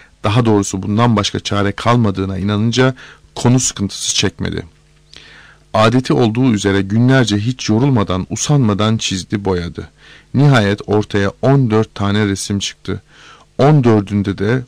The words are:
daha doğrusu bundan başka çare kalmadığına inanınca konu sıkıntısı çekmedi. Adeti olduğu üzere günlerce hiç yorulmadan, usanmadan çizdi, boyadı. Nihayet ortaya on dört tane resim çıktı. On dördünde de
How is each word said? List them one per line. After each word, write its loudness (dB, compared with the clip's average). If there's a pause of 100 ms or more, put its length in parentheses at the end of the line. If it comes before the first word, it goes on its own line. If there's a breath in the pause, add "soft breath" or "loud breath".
(240 loud breath)
daha 0
doğrusu 0
bundan 0
başka -2
çare -4
kalmadığına 0
inanınca 0 (400 loud breath)
konu 2
sıkıntısı -6
çekmedi. -6 (1080 loud breath)
Adeti 2
olduğu 2
üzere 0
günlerce 2
hiç -4
yorulmadan, 0
usanmadan 0
çizdi, -6
boyadı. -6 (440 loud breath)
Nihayet 2
ortaya 0 (100)
on 2
dört 0
tane -2
resim -4
çıktı. -10 (560 loud breath)
On 4
dördünde 2
de -2